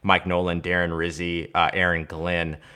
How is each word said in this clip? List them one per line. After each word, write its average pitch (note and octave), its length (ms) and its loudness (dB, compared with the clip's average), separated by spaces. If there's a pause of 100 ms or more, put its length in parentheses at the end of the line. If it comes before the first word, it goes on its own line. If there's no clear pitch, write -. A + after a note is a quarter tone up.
Mike F#2+ 240 4
Nolan, F2+ 340 0
Darren F2 360 0
Rizzi, E2+ 580 -4
uh, E2+ 180 2
Aaron F2 320 2
Glenn, E2 520 -4 (200)